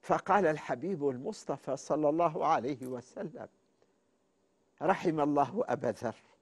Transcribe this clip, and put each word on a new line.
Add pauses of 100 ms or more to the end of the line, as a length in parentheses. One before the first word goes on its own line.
فقال
الحبيب
المصطفى
صلى
الله
عليه
وسلم: (1300)
"رحم
الله
أبا
ذر (260)